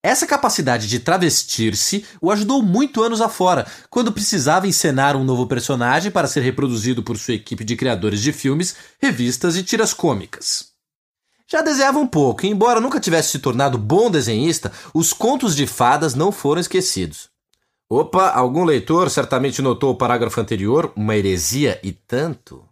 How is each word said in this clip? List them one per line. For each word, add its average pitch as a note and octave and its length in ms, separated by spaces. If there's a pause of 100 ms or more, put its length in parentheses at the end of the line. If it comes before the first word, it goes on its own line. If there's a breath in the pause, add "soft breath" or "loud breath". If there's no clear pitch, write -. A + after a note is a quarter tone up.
Essa C4 220
capacidade D3+ 600
de A#2 100
travestir-se D#3+ 1040 (160 loud breath)
o F3 120
ajudou G#3+ 320
muito A3 400
anos A3+ 180
afora, F3+ 460 (240 loud breath)
quando A#3+ 200
precisava F#3+ 560
encenar C#3+ 480
um C3+ 80
novo B2+ 220
personagem B2+ 640
para F3 180
ser C#3+ 140
reproduzido B2 640
por A#2 120
sua A2+ 200
equipe G#2+ 280
de A2+ 120
criadores G#2 480
de D3 100
filmes, D3 420 (240 loud breath)
revistas D#3 560
e F#3+ 60
tiras G#3 320
cômicas. - 760 (800)
Já D#4+ 140
desenhava C#4 380
um C#4 80
pouco, C#3 360
e G3 60
embora A3 320
nunca C4 180
tivesse D#3+ 300
se - 80
tornado C3 400
bom D#3 320
desenhista, C3+ 640 (240 loud breath)
os E3 180
contos A#3+ 420
de C#3 120
fadas C#3 480
não E3 160
foram D#3 280
esquecidos. E3 680 (580)
Opa, E3 440
algum B2+ 320
leitor D#3 480
certamente C3 500
notou C3 300
o B2 40
parágrafo A#2+ 460
anterior, G#2+ 540
uma G#2+ 200
heresia G2 680
e G2 80
tanto. B2+ 800